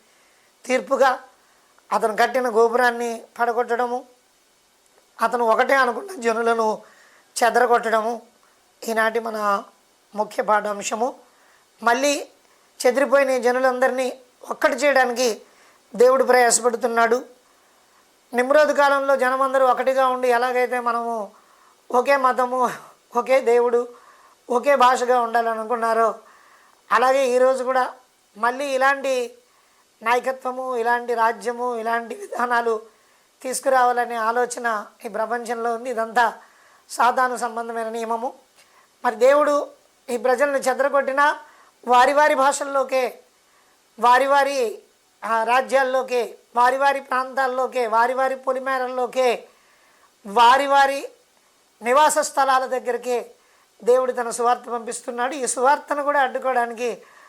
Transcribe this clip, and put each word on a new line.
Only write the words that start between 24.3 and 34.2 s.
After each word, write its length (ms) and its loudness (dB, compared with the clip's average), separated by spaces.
ఒకే 260 2
భాషగా 460 4
ఉండాలనుకున్నారో, 920 0
అలాగే 360 2
ఈరోజు 360 2
కూడా 300 -2
మళ్ళీ 280 -2
ఇలాంటి 720 -2
నాయకత్వము, 760 -4
ఇలాంటి 360 -2
రాజ్యము, 640 -2
ఇలాంటి 400 -4
విధానాలు 640 -2
తీసుకురావాలనే 760 0
ఆలోచన 680 -2